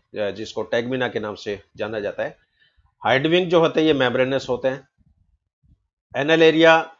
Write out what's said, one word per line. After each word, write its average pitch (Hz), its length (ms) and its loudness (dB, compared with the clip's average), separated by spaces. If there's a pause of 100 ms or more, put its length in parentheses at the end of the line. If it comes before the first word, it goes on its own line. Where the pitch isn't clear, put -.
(180)
अ, 101 120 -4
जिसको 104 320 -10 (120)
tegmina 123 380 -4
के 120 80 -8
नाम 107 140 -8
से 95 280 -10 (140)
जाना 107 240 -8
जाता 101 220 -6
है। 151 160 -10 (640)
हाइंड 131 220 2
विंग 175 240 0
जो 170 100 4
होते 160 200 2
हैं 156 60 2
ये 156 60 4
मेम्ब्रेनस 131 560 0
होते 123 200 -2
हैं। 139 200 -6 (1300)
एनल 156 260 2
एरिया 160 380 6 (200)